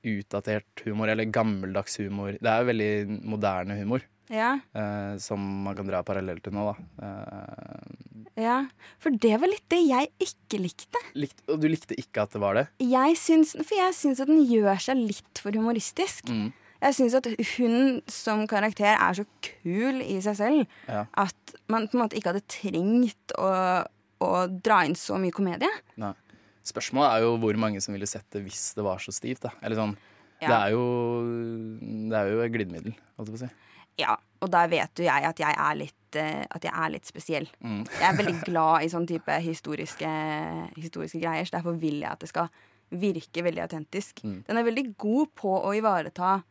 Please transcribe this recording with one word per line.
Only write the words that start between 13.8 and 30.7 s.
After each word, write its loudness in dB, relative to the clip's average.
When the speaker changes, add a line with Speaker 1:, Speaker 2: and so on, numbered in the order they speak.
Speaker 2:
syns 0
at 0
den 8
gjør 4
seg 0
litt -4
for -4
humoristisk. -2
Speaker 1:
Mm. 0
Speaker 2:
Jeg 4
syns 4
at 2
hun 4
som 0
karakter 4
er 4
så -4
kul -2
i -2
seg -2
selv 4
Speaker 1:
Ja. -2
Speaker 2:
at -2
man 0
på 2
en 4
måte -4
ikke 0
hadde -2
trengt 0
å, 2
å 2
dra 6
inn 0
så -2
mye 0
komedie. 0
Speaker 1:
Nei. -4
Spørsmålet 2
er 6
jo 4
hvor 2
mange -2
som -8
ville -6
sett -10
det -6
hvis -8
det -4
var 0
så -12
stivt, -6
da. -8
Eller -2
sånn, 0
Speaker 2:
Ja. -2
Speaker 1:
det 6
er 4